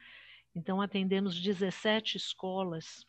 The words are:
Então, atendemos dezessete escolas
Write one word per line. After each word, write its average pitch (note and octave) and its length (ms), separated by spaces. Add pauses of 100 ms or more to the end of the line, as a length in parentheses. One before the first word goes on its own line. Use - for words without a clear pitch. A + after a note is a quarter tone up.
(520)
Então, F#3 280
atendemos G3 600
dezessete G3+ 760
escolas F#3 920